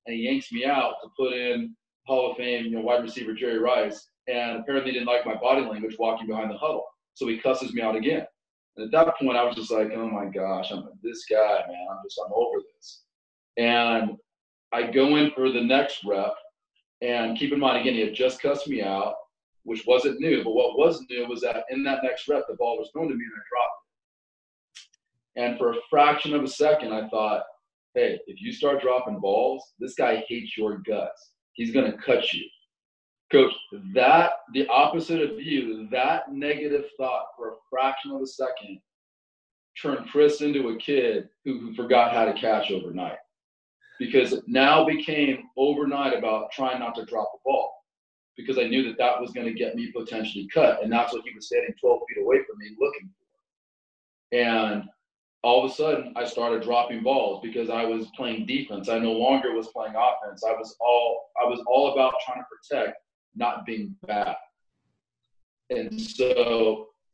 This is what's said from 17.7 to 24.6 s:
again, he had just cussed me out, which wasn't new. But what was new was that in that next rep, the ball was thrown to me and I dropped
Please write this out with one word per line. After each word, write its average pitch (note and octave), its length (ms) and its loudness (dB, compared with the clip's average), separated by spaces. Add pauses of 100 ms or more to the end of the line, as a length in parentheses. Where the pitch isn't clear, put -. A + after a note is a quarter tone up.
again, B2 120 0
he A2+ 60 0
had G#2 140 -2
just B2+ 280 0
cussed C#3+ 280 -2
me A#2 120 -2
out, G2 340 -2 (480)
which A2 220 -8
wasn't B2+ 360 4
new. D#3 240 2
But A2+ 80 0
what B2 240 2
was E3 320 4
new A#2+ 180 -4
was A#2+ 140 -8
that A#2 280 -2
in C3+ 140 -2
that C3+ 200 0
next C3 260 -2
rep, D3 180 0
the - 80 -8
ball - 240 -2
was - 140 -8
thrown D#3 160 -4
to C3 40 -4
me A#2 120 -6
and A2 100 -16
I G#2+ 160 -16
dropped B2 220 0 (1600)